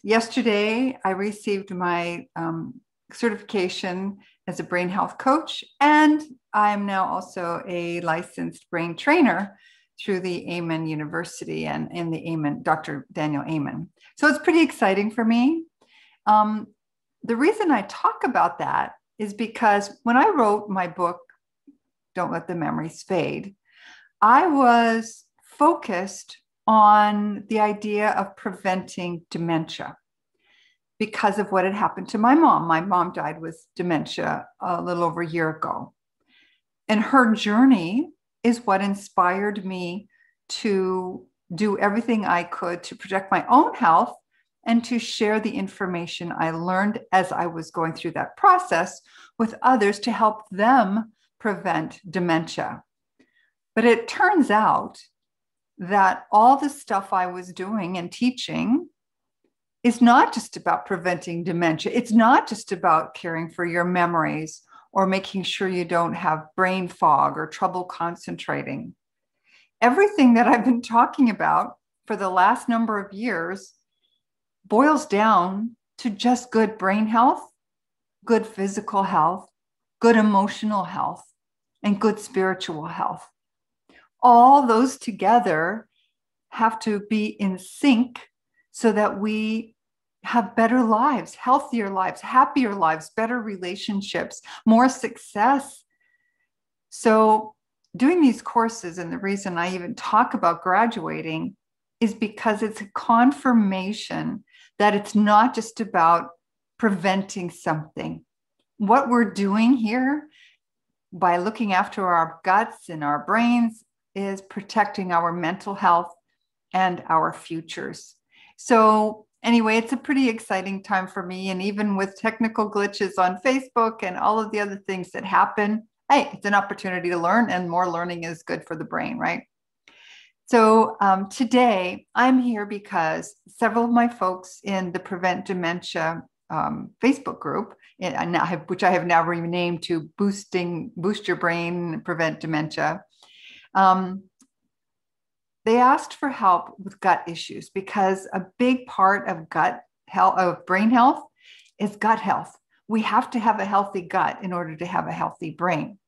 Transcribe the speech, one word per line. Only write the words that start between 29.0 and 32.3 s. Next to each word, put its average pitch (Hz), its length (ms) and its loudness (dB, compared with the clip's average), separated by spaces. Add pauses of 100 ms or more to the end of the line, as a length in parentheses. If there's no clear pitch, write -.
dementia 165 680 -6 (1000)
because 208 400 -2
of 202 120 -4
what 185 140 2
had 190 80 -2
happened 190 340 -4
to 214 120 -6
my 240 160 4